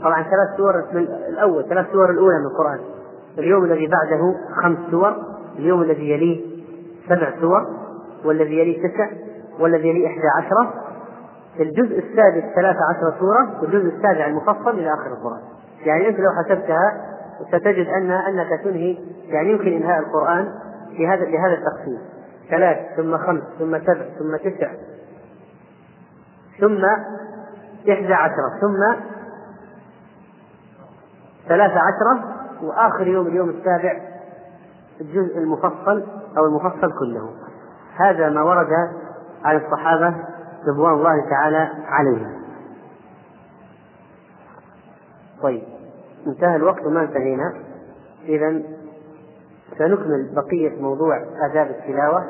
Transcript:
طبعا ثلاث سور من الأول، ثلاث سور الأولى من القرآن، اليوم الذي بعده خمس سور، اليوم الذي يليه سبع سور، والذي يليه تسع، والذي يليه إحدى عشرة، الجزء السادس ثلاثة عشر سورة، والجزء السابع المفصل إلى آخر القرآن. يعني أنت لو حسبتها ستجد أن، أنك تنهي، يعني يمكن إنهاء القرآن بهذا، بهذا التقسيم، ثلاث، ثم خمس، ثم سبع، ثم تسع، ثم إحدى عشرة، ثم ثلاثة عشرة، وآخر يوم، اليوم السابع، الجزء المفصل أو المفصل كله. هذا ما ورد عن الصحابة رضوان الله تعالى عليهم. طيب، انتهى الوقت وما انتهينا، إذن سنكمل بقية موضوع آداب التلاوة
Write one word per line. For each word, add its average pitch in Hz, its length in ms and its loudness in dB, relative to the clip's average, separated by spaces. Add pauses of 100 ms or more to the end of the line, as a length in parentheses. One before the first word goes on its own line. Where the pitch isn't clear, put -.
طبعا 160 200 2
ثلاث 190 340 2
سور 190 360 2
من 175 80 0
الأول، 170 680 0
ثلاث 180 220 0
سور 190 180 6
الأولى 175 300 6
من 143 60 -2
القرآن، 147 340 0 (580)
اليوم 180 260 4
الذي 156 240 2
بعده 160 480 2 (260)
خمس 170 160 4 (140)
سور، 196 240 2 (400)
اليوم 175 260 2
الذي 151 280 0
يليه 160 540 0 (460)
سبع 165 320 2
سور، 180 260 2 (580)
والذي 156 340 2
يليه 165 280 2
تسع، 196 220 -2 (500)
والذي 160 300 4
يليه 165 180 2
إحدى 160 200 0 (100)
عشرة، 202 360 2 (840)
الجزء 165 400 0
السادس 185 560 2
ثلاثة 185 240 2 (100)
عشر 165 300 -2
سورة، 214 420 2
والجزء 180 340 0
السابع 175 300 2
المفصل 156 440 0
إلى 170 240 0
آخر 151 140 -6
القرآن. 123 340 -10 (440)
يعني 165 240 4
أنت 196 100 -2
لو 190 100 4 (140)
حسبتها 180 720 0 (320)
ستجد 180 400 2
أن، 185 240 0
أنك 180 520 -2
تنهي، 180 340 -2 (300)
يعني 160 240 0
يمكن 202 160 2
إنهاء 165 320 2
القرآن 165 480 0 (500)
بهذا، 175 280 2
بهذا 165 280 2
التقسيم، 139 460 -4 (500)
ثلاث، 165 280 4 (200)
ثم 165 200 -2
خمس، 165 240 -2 (180)
ثم 160 200 -2
سبع، 175 260 0 (140)
ثم 156 160 -4
تسع، 160 360 -4 (1900)
ثم 202 260 4 (1040)
إحدى 190 220 2
عشرة، 156 480 0
ثم 208 340 2 (2500)
ثلاثة 180 320 4
عشرة، 214 560 2 (280)
وآخر 190 440 2
يوم، 185 200 2
اليوم 175 220 0
السابع، 175 500 0 (1000)
الجزء 160 360 -2
المفصل 160 680 0 (340)
أو 156 80 6
المفصل 156 540 0
كله. 117 300 -6 (680)
هذا 165 320 4
ما 151 120 2
ورد 175 260 4 (760)
عن 151 120 4
الصحابة 160 600 2 (520)
رضوان 151 260 4
الله 151 360 2
تعالى 151 400 2 (160)
عليهم. 123 560 0 (3000)
طيب، 123 220 -2 (640)
انتهى 165 280 0
الوقت 160 300 0
وما 156 160 0
انتهينا، 143 520 -2 (720)
إذن 156 380 0 (1120)
سنكمل 156 580 0
بقية 151 460 -2
موضوع 139 360 0 (340)
آداب 151 160 2
التلاوة 143 640 -2